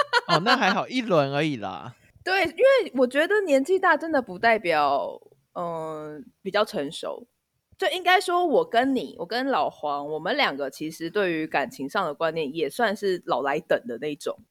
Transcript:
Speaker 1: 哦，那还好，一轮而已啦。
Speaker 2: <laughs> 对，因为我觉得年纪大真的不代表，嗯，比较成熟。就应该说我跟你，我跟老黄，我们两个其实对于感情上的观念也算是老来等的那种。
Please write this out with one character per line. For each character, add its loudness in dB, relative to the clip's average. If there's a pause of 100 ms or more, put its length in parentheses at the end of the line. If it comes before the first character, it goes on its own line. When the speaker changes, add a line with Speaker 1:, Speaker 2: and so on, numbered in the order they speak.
(260)
Speaker 1:
哦， 2
那 4
还 2
好， -2
一 -2
轮 2
而 0
已 -2
啦。 -8 (140)
Speaker 2:
<laughs> -20
对， 2
因 -2
为 4
我 4
觉 2
得 2
年 2
纪 2
大 4
真 -4
的 2
不 -12
代 4
表， 2 (360)
嗯， -8 (160)
比 -8
较 2
成 -2
熟。 -10 (500)
就 0
应 -4
该 4
说 2
我 2
跟 2
你， -2
我 -6
跟 -4
老 0
黄， -6
我 -6
们 -4
两 0
个 -4
其 -8
实 -10
对 0
于 -2
感 -2
情 -8
上 -2
的 -4
观 -2
念 -4
也 -2
算 0
是 -2
老 -2
来 -2
等 2
的 -8
那 -6
种。 -8 (140)